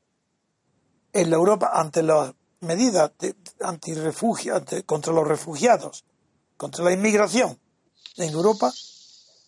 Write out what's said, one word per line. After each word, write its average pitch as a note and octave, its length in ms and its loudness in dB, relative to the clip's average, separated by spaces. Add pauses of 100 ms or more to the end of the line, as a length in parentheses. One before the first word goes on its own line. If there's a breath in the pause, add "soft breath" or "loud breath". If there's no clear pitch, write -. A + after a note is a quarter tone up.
(1120)
en F3 160 2
la E3 60 2
Europa F#3 380 2
ante D#3+ 300 0
las D3+ 300 2 (260)
medidas F3 600 2
de F3+ 160 -6 (260)
antirrefugio, D#3+ 920 -4
ante, - 280 -6
contra D#3 300 -4
los D#3 140 2
refugiados, D#3+ 760 0 (520)
contra D3 260 -8
la F3+ 80 4
inmigración G3+ 680 2 (580)
en E3 140 -4
Europa, G3+ 400 2 (760)